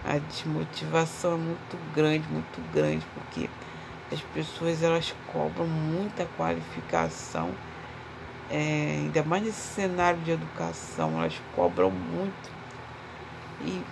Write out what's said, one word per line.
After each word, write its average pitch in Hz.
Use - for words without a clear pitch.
A 147
desmotivação 160
é -
muito 165
grande, 156
muito 160
grande, 78
porque -
as 151
pessoas, 160
elas 165
cobram 165
muita 165
qualificação, 82
é, 151
ainda 151
mais 175
nesse 220
cenário 180
de 165
educação, 160
elas 82
cobram 90
muito 95
e 180